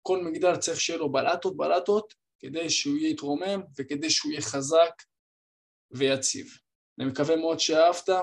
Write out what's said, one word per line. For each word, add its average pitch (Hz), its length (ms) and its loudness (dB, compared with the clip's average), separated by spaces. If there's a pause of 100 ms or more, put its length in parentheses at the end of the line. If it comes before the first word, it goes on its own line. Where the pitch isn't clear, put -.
כל 185 220 0
מגדל 170 320 0
צריך 160 260 -4
שיהיה 170 180 -4
לו 147 120 -2
בלטות, 147 460 0
בלטות, 180 560 0 (260)
כדי 156 300 -8
שהוא 143 280 0
יהיה 156 120 0
יתרומם, 160 520 -4 (160)
וכדי 147 320 -6
שהוא 151 220 -2
יהיה 151 100 -6
חזק 160 640 2 (880)
ויציב. 135 560 -2 (520)
אני 131 80 -2
מקווה 143 280 2
מאוד 160 240 -2
שאהבת 170 500 4 (140)